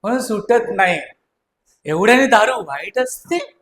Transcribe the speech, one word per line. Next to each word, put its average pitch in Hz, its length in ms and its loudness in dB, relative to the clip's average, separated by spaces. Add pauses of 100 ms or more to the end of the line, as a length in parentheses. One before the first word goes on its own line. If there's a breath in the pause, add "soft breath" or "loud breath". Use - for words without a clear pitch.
म्हणून 247 180 -2
सुटत 220 480 0
नाही, 185 300 0 (840)
एवढ्याने 214 420 2
दारू 220 380 2
वाईट 147 340 -8
असते? 254 380 -4 (240)